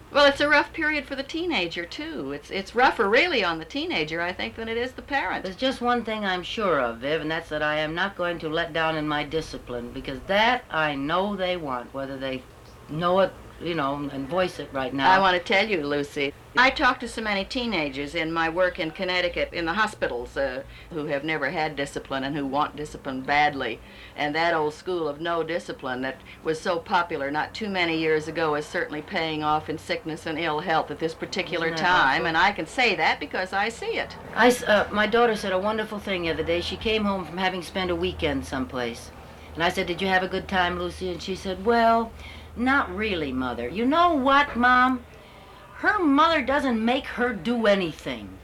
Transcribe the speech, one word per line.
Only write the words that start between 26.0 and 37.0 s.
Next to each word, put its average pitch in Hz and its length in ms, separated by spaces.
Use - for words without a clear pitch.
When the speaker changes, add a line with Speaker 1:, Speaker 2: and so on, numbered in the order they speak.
Speaker 1:
that 131 180
was 160 160
so 175 200
popular 165 500
not 151 240
too 214 160
many 170 300
years 156 300
ago 156 260
is 147 100
certainly 156 360
paying 160 420
off 156 260
in 156 80
sickness 165 480
and 160 140
ill 151 220
health 160 280
at 147 100
this 160 140
particular 170 540
Speaker 2:
Isn't 165 100
that 160 80
Speaker 1:
time. 165 360
Speaker 2:
awful? 165 60
Speaker 1:
And 165 100
I 190 160
can 165 120
say 233 300
that 196 240
because 202 340
I 202 160
see 403 280
it. - 180
Speaker 2:
I 220 120
s-, 247 160
uh, 202 280
my 208 140
daughter 233 300
said 202 160
a 185 80
wonderful 214 400
thing 185 240
the 165 80
other 156 120
day. 170 180
She 185 160
came 214 260